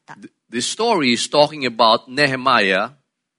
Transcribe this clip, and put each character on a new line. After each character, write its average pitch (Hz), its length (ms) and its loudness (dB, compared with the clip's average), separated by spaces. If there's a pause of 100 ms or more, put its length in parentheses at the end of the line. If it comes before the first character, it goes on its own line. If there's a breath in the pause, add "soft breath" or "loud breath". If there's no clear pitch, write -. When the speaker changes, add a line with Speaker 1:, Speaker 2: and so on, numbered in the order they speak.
Speaker 1:
た。 151 80 -20
Speaker 2:
Th-、 - 160 -20 (200)
this 117 100 -8
story 175 520 -2
is 110 160 -4
talking 147 380 0
about 117 420 2
Nehemiah. 127 840 0 (460)